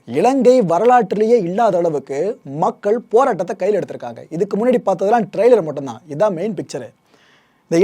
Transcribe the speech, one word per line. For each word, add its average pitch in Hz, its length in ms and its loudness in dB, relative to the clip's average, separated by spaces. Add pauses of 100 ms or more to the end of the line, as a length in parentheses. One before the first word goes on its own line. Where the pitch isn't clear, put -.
இலங்கை 240 560 4
வரலாற்றிலேயே 220 800 2
இல்லாத 190 380 0
அளவுக்கு 147 400 -4 (440)
மக்கள் 208 380 -2
போராட்டத்தை 214 560 0
கையில் 196 220 -2
எடுத்திருக்காங்க. 131 520 -10
இதுக்கு 180 260 -4
முன்னாடி 240 300 0
பார்த்ததெல்லாம் 196 500 0
ட்ரெய்லர் 220 260 4
மட்டும்தான், 139 460 -8
இதான் 170 300 0
மெயின் 208 160 -6
பிக்சரு. 139 340 -10 (840)
இந்த 165 140 2